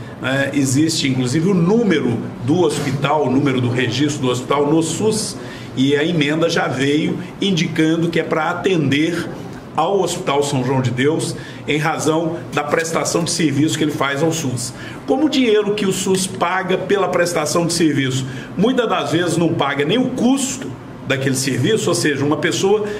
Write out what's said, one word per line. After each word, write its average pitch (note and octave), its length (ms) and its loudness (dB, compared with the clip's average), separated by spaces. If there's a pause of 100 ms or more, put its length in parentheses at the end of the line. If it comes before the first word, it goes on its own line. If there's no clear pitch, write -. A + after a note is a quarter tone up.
(200)
né? C3+ 340 -2
Existe, C#3+ 540 2
inclusive, C3 400 0
o G3+ 60 4
número E3+ 600 2 (280)
do D#3+ 160 2
hospital, D3 640 0
o C3 40 0
número C3 300 2
do A#2+ 80 0
registro C3 540 0
do B2+ 60 0
hospital C#3+ 440 0
no E3 120 4
sus, G#3+ 520 -2 (380)
e C#3 220 2
a D3 80 2
emenda E3 460 2
já E3+ 180 0
veio C#3+ 500 0 (220)
indicando E3 720 2
que E3 100 0
é - 20 -2
pra D#3 280 -2
atender E3+ 760 0 (480)
ao G3 260 0
Hospital D3 420 0
São C#3 200 0
João C3 200 0
de A#2+ 80 0
Deus, D3+ 440 0 (320)
em C#3+ 120 0
razão D#3+ 600 0 (140)
da D3 100 0
prestação E3 640 0
de - 60 -4
serviço D3 480 2
que - 40 0
ele D3+ 80 2
faz C#3 320 -2
ao D#3+ 80 2
sus. B2+ 420 -4 (340)
Como C#4+ 200 2
o - 40 2
dinheiro G#3+ 440 2
que G3+ 120 0
o F#3 60 2
sus F#3+ 340 0
paga F#3 500 -2
pela G3 320 0
prestação E3+ 580 0
de - 60 -2
serviço, C3+ 540 2 (280)
muitas A#3+ 320 2
das F3 260 0
vezes E3 260 0
não D#3+ 160 2
paga C#3 280 0
nem F3+ 140 2
o B3+ 140 2
custo - 600 0 (380)
daquele C3 260 0
serviço, C#3 540 0
ou E3 60 2
seja, D3 280 0
uma D3 140 2
pessoa G3 500 0 (140)